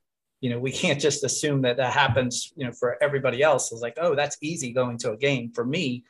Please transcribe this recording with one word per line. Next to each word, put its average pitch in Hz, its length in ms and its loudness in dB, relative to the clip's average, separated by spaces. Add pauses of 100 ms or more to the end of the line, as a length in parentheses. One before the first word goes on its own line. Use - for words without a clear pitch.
(400)
you 127 100 0
know, 120 80 -2
we 131 140 -2
can't 143 280 0
just 143 220 2
assume 139 400 0
that 120 140 2
that 127 160 2
happens, 127 640 2
you 135 100 -6
know, 120 60 -6
for 120 280 -2
everybody 131 420 2
else. 147 280 4
It's 117 120 -10
like, 120 180 -6
"Oh, 170 160 2
that's 147 240 -2
easy 143 320 -6
going 123 260 0
to 117 140 -2
a 107 40 -6
game." 123 380 0
For 120 100 -2
me, 127 460 -2